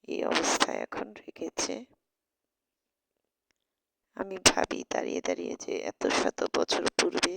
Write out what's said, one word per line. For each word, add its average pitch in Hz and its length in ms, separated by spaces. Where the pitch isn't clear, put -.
এই - 120
অবস্থায় - 560
এখন - 200
রেখেছে। - 540
আমি 190 200
ভাবি - 300
দাঁড়িয়ে - 340
দাঁড়িয়ে - 280
যে - 100
এত - 120
শত - 200
বছর - 300
পূর্বে 175 380